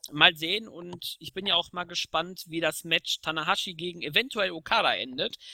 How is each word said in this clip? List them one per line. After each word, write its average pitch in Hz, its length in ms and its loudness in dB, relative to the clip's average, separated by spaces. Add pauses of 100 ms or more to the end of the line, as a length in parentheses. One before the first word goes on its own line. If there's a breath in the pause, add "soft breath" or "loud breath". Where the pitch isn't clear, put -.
(120)
mal 156 240 8
sehen. 180 320 -2
Und 175 500 -10
ich - 140 -12
bin 185 140 -6
ja 185 100 2
auch 170 160 -2
mal 180 100 -6
gespannt, 175 640 -4
wie 165 140 -4
das 160 240 0
Match 165 380 0
Tanahashi 165 520 0
gegen 170 260 -8
eventuell 190 520 0
Okada 165 420 4
endet. 127 440 -2 (160 loud breath)